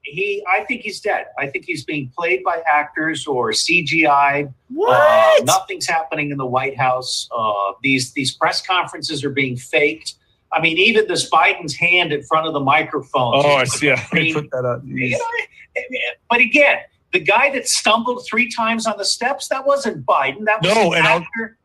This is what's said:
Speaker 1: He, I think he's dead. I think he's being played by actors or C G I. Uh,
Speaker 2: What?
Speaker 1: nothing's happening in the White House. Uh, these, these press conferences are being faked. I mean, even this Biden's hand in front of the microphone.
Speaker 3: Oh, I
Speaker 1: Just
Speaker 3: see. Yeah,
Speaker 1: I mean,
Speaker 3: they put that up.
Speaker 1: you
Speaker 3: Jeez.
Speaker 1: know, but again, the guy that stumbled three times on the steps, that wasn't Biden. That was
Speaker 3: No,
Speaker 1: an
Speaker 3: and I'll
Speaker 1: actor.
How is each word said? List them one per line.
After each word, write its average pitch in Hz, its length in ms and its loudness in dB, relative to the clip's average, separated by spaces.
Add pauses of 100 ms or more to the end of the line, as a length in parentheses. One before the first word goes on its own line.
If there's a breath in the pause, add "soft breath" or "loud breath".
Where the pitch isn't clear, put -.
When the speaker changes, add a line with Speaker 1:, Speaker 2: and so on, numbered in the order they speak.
(100)
Speaker 1:
He, 202 400 -4
I 208 140 0
think - 180 -6
he's 208 180 -10
dead. 196 260 -2 (120)
I 139 80 -4
think 156 180 -8
he's 156 200 -6
being 143 320 -6
played 170 280 -2
by 170 220 -2
actors 151 600 0
or 123 260 0
C 170 300 2
G 160 240 2
I. 143 360 4
Uh, 139 60 -6 (200)
Speaker 2:
What? 587 760 4
Speaker 1:
nothing's 190 420 0
happening 160 440 -4
in 139 60 -6
the 131 100 -4
White 131 300 -2
House. 127 580 -2
Uh, 104 380 -2 (100)
these, 131 300 0
these 131 220 -4
press 165 260 0
conferences 160 640 -4
are 139 60 -2
being 131 260 -2
faked. 156 600 -2 (360)
I 165 80 0
mean, 165 180 0
even 214 280 4
this 165 240 -2
Biden's 175 460 2
hand 170 360 0
in 143 120 -4
front 160 220 0
of 151 60 -4
the 143 80 -2
microphone. 135 760 0
Speaker 3:
Oh, 143 200 4
I 127 80 2
Speaker 1:
Just 127 140 -4
Speaker 3:
see. 151 80 0
Yeah, 127 240 2
Speaker 1:
I - 40 -6
mean, 160 200 2
Speaker 3:
they 151 60 0
put 147 100 -12
that 127 140 -4
up. 123 200 -4
Speaker 1:
you 135 120 -12
Speaker 3:
Jeez. 127 160 -2
Speaker 1:
know, 127 60 -2 (1080 soft breath)
but 233 120 2
again, 285 380 4 (340)
the 185 80 0
guy 226 300 4
that 254 180 -4
stumbled 233 580 0
three 226 240 -2
times 226 360 -2
on 208 120 -4
the 196 60 -6
steps, 269 440 -4
that 262 180 -2
wasn't 240 380 0
Biden. 151 400 0
That 214 180 2
was 185 120 4
Speaker 3:
No, 196 180 4
Speaker 1:
an - 60 2
Speaker 3:
and 160 80 4
I'll 160 140 4
Speaker 1:
actor. 226 440 -10